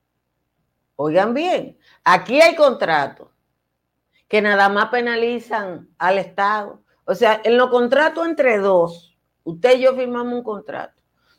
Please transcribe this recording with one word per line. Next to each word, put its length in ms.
Oigan 360
bien, 460
aquí 380
hay 160
contratos 720
que 160
nada 260
más 180
penalizan 1000
al 200
Estado. 640
O 100
sea, 300
en 120
los 140
contratos 560
entre 320
dos, 580
usted 340
y 40
yo 120
firmamos 400
un 80
contrato. 600